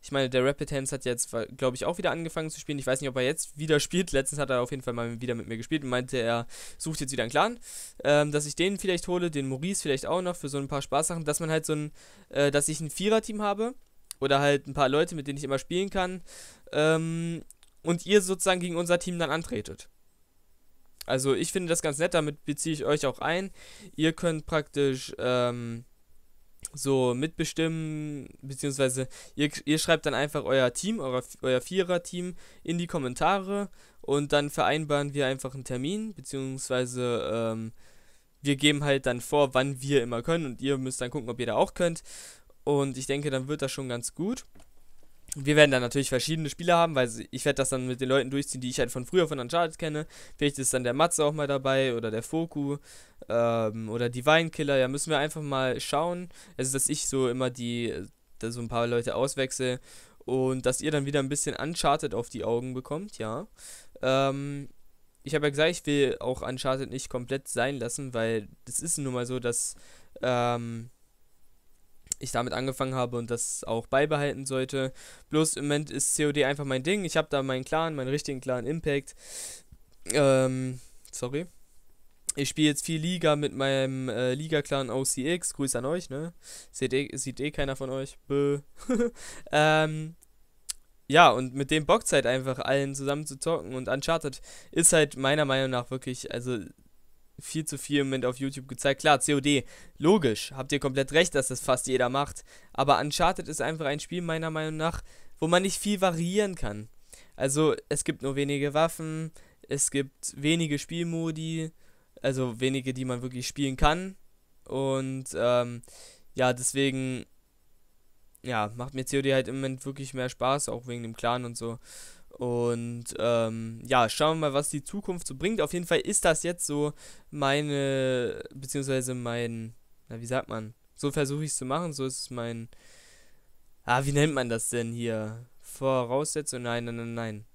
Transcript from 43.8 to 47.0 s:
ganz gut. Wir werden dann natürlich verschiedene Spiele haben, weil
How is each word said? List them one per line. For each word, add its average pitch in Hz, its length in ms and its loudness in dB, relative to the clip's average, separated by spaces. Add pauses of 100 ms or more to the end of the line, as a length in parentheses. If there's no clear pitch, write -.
ganz 120 240 -6
gut. 202 320 -4 (880)
Wir 143 200 2
werden 151 140 12
dann 127 140 4
natürlich 131 260 0
verschiedene 151 400 0
Spiele 170 240 2
haben, 170 220 4
weil 127 120 4 (220)